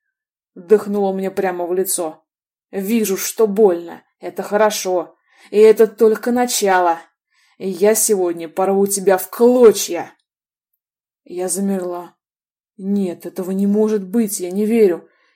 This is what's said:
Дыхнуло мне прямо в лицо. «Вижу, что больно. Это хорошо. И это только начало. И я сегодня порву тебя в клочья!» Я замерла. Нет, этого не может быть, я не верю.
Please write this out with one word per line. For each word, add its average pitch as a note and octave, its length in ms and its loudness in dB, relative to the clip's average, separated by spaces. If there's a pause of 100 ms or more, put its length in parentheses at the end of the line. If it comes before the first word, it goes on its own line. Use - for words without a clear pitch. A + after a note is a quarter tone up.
(560)
Дыхнуло G3+ 580 0
мне F#3+ 160 -6
прямо F3+ 380 -4
в F3 60 -4
лицо. F3+ 520 -4 (460)
«Вижу, G3 440 -2
что A3 320 -2
больно. F3 560 0 (160)
Это F3+ 220 -12
хорошо. F#3+ 760 -2 (360)
И G3+ 60 0
это G#3+ 300 6
только A3 440 0
начало. F#3+ 680 0 (580)
И F#3 120 -8
я G3 260 2
сегодня F3 540 -2
порву G3 380 0
тебя F#3+ 300 0
в - 120 -8
клочья!» A#3 840 2 (1120)
Я F3+ 240 -8
замерла. F3+ 680 -6 (600)
Нет, F#3+ 480 -4
этого F#3 260 -8
не G3 160 0
может G#3 400 0
быть, G3+ 320 -2
я F3+ 100 -6
не G3+ 160 -2
верю. G#3 440 2 (260)